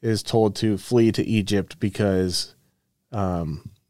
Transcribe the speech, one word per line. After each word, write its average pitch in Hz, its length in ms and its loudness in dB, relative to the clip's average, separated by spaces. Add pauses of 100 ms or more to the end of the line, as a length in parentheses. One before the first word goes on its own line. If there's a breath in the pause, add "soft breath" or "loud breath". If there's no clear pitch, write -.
is 110 200 0
told 110 340 2
to 107 220 0
flee 117 340 4
to - 120 0
Egypt 101 560 -2
because, 95 760 0 (580)
um, 87 580 -4 (200)